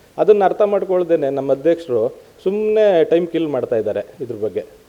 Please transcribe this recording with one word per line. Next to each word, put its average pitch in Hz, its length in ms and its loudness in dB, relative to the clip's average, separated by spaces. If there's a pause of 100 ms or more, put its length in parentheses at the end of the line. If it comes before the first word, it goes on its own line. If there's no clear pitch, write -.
(180)
ಅದನ್ನ 202 260 4
ಅರ್ಥ 185 180 0
ಮಾಡ್ಕೊಳ್ದೇನೆ 180 680 0
ನಮ್ಮ 135 220 -2
ಅಧ್ಯಕ್ಷರು 135 580 0 (340)
ಸುಮ್ನೆ 208 600 2
ಟೈಮ್ 165 240 2
ಕಿಲ್ 170 200 -2
ಮಾಡ್ತಾ 123 280 -4
ಇದ್ದಾರೆ 104 300 -2 (160)
ಇದ್ರ 117 140 -8
ಬಗ್ಗೆ. 104 300 -6 (240)